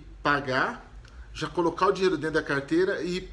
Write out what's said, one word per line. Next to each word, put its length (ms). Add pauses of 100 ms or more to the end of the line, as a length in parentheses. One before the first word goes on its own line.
(240)
pagar, 680 (400)
já 160
colocar 380
o 60
dinheiro 260
dentro 160
da 80
carteira 640
e 140
ir 40 (120)